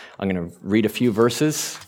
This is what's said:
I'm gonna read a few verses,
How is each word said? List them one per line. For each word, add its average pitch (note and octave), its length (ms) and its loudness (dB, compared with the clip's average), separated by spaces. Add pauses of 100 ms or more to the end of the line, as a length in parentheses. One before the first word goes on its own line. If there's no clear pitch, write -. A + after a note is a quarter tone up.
(180)
I'm G2 100 -4
gonna F2 220 -2 (140)
read G#2+ 220 2
a G#2 40 0
few B2 220 0
verses, A#2+ 680 0 (100)